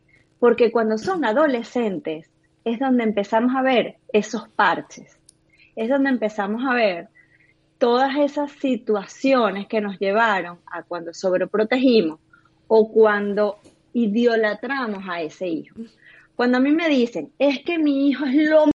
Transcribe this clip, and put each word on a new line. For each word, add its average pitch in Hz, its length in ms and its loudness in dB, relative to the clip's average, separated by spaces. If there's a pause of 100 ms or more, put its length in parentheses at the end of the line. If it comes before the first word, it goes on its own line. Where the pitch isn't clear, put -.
(380)
Porque 226 340 4
cuando 220 260 0
son 330 260 -2
adolescentes 226 1040 -2 (340)
es 226 140 -4
donde 254 260 0
empezamos 226 520 0
a 262 60 0
ver 247 340 0 (160)
esos 208 360 -2
parches, - 680 -4 (600)
es 226 120 -4
donde 277 220 2
empezamos 214 580 -4
a 247 60 0
ver 196 340 0 (680)
todas 262 400 2
esas 285 340 -2
situaciones 220 1160 -2
que 220 120 -2
nos 202 180 -6
llevaron 196 680 0
a 170 160 -12
cuando 170 320 -12
sobreprotegimos 208 1040 0 (480)
o 220 240 4
cuando 208 680 2 (360)
idolatramos 226 1120 0
a 170 140 -6
ese 160 260 -8
hijo. 151 280 -8 (600)
Cuando 247 220 2
a - 20 2
mí 277 120 2
me 330 160 0
dicen, 233 500 -2
"Es 269 260 0
que 339 140 -4
mi 285 300 0
hijo 262 180 -2
es 254 80 -2
lo 311 320 4 (140)